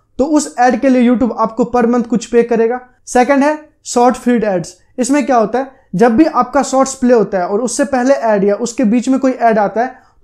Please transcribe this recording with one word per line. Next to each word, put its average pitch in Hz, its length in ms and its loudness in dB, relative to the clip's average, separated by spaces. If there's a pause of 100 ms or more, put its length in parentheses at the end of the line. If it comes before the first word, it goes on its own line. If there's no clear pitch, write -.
(180)
तो 254 60 2
उस 302 340 -2
ऐड 247 220 2
के 277 80 2
लिए 247 220 4
YouTube 233 280 0
आपको 220 380 -2
per 240 100 2
month 233 200 0
कुछ 233 200 -4
पे 233 160 2
करेगा। 233 380 -2 (260)
सेकंड 262 360 2
है 302 260 -2 (160)
शॉर्ट 247 320 0
फीड 240 280 0
एड्स। 185 320 -4 (220)
इसमें 254 280 -2
क्या 262 100 0
होता 220 220 0
है, 269 180 -8 (180)
जब 226 220 2
भी 311 80 6
आपका - 380 0
शॉर्ट्स 262 320 0
प्ले 247 200 2
होता 202 240 0
है 175 80 -2
और 202 140 -2
उससे 254 240 -2
पहले 254 300 0
ऐड 208 300 0
या 202 100 2
उसके 233 300 -4
बीच 226 240 0
में 262 120 2
कोई 262 120 0
ऐड 233 260 0
आता 208 220 -2
है, 247 140 -4 (300)